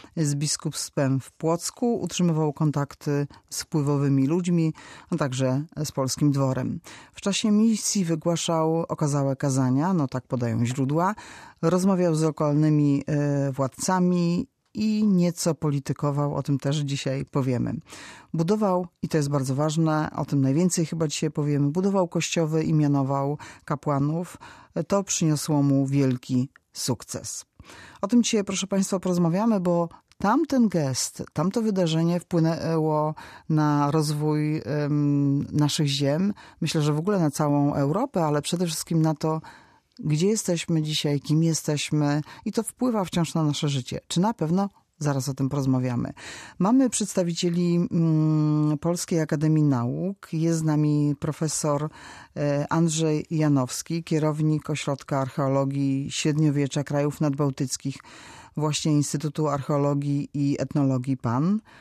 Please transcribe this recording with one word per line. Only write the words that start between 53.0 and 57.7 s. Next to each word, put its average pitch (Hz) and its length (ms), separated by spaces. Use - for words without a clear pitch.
Janowski, 156 720
kierownik 156 640
Ośrodka 143 500
Archeologii 139 920
Średniowiecza 147 720
Krajów 143 380
Nadbałtyckich, 139 720